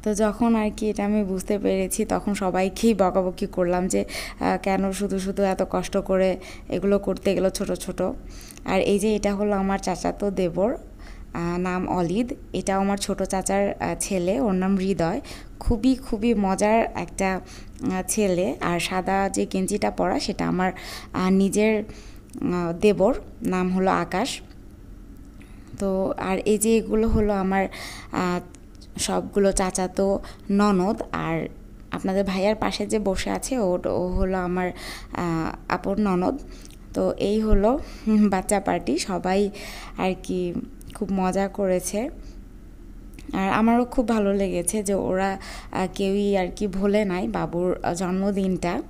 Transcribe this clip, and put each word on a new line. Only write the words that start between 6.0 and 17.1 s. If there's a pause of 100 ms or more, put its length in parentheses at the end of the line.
এগুলো
করতে
গেলো
ছোট
ছোট। (640)
আর
এই
যে
এটা
হলো
আমার
চাচাতো
দেবর, (580)
আহ,
নাম
অলিদ। (200)
এটাও
আমার
ছোট
চাচার,
আহ,
ছেলে,
ওর
নাম
হৃদয়। (380)
খুবই,
খুবই
মজার (100)
একটা,